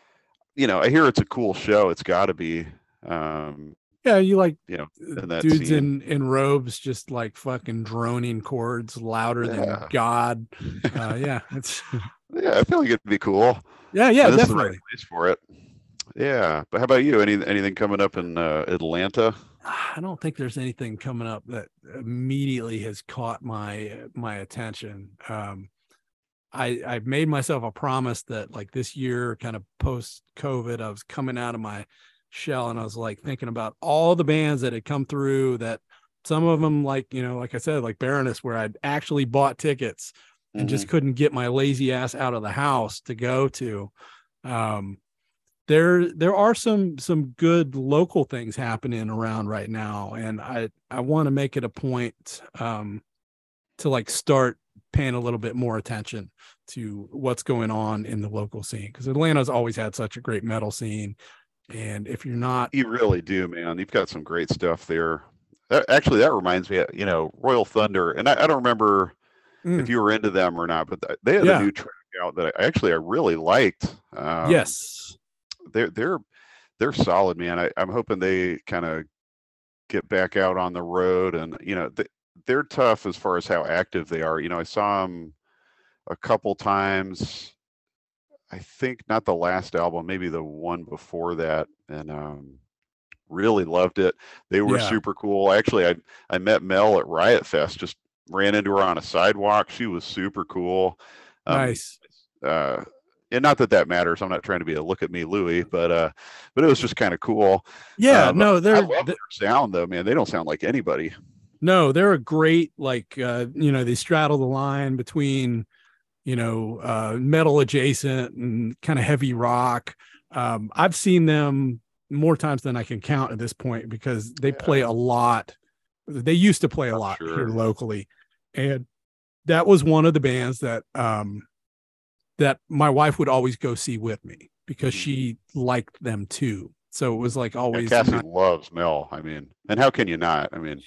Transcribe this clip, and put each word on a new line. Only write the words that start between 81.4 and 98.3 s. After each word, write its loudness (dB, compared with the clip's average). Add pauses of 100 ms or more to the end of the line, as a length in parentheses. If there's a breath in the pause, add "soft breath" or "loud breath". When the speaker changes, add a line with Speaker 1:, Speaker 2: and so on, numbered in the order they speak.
Speaker 1:
you -8
know, -4
th-, -6 (380)
they're 0
tough 0
as -8
far -2
as -6
how 0
active -2
they -4
are. -2
You -6
know, -6
I -6
saw 0
'em -10 (720)
a -8
couple 0
times, -4 (960)
I -14
think -8
not 0
the 2
last -2
album, -2
maybe -6
the -6
one -8
before -8
that, -2 (220)
and, -12
um, -14 (720)
really 2
loved 2
it. 2 (380 loud breath)
They 4
were 2
Speaker 2:
Yeah. 0
Speaker 1:
super -2
cool. 2
Actually, 4
I, 2 (340 loud breath)
I -2
met 4
Mel 4
at -4
Riot 4
Fest, -2
just -10 (320)
ran 0